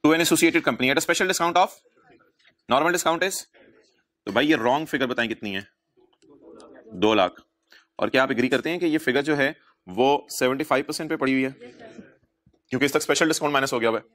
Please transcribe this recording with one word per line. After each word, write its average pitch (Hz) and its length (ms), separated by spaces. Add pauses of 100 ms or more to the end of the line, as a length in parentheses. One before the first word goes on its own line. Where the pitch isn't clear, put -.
To 156 100
an 165 100
associated 160 420
company 127 280
at 165 80
a - 20
special 185 280
discount 175 240
of, 220 120 (1000)
normal 160 280
discount 165 260
is 190 200 (840)
तो 101 40
भाई, 123 160
ये 156 80
wrong 143 320
figure 135 200
बताएं, 117 220
कितनी 107 240
है? 101 140 (1300)
दो 107 180
लाख। 92 220 (640)
और 104 100
क्या 131 140
आप 135 80
agree 120 160
करते 131 220
हैं 170 100
कि 175 60
ये 156 120
figure 139 240
जो 147 140
है, 143 200 (320)
वो 131 420
सेवेंटी 131 340
फ़ाइव 139 200
परसेंट 156 260
पे 160 60
पड़ी 135 180
हुई 131 100
है? 131 60 (1200)
क्योंकि 131 140
इस 139 80
तक 151 80
special 151 260
discount 151 260
minus 135 200
हो 123 60
गया 113 100
हुआ 110 100
है। - 160